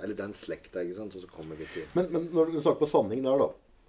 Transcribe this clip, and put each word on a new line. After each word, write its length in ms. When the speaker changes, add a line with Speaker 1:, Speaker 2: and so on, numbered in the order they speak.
Speaker 1:
eller 160
den 160
slekta, 480
ikke 160
sant, 160
og 80
så 80
kommer 280
vi 120
til 240
Speaker 2:
Men, 160
men 240
når 160
du 80
snakker 240
på 80
sanning 320
der 160
da, 80